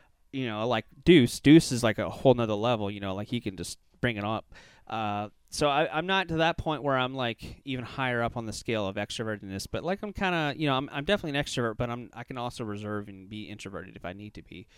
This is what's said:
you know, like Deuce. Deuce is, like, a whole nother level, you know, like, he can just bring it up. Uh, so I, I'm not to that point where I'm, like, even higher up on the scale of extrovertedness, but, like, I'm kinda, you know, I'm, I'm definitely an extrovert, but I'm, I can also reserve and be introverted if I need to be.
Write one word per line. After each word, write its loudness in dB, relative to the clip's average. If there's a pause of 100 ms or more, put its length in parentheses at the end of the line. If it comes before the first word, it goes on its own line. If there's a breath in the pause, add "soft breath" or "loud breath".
(320 soft breath)
you -2
know, -2
like 2 (200)
Deuce. 8
Deuce 10
is, 0
like, 2
a -2
whole 6
nother 0
level, 0
you -8
know, -4
like, -6
he -4
can -6
just -8 (240)
bring 0
it -4
up. -6 (340 loud breath)
Uh, -4 (200)
so 0
I, 2
I'm -2
not 0
to -2
that 2
point -4
where 2
I'm, 0
like, -6
even -6
higher -2
up -2
on -4
the -6
scale -2
of -4
extrovertedness, -6
but, -6
like, -4
I'm -10
kinda, 0
you -2
know, 2
I'm, -2
I'm -6
definitely -2
an 0
extrovert, -2
but -2
I'm, -10
I -12
can -12
also -8
reserve -6
and -18
be -10
introverted -12
if -12
I -8
need -16
to -16
be. -18 (100)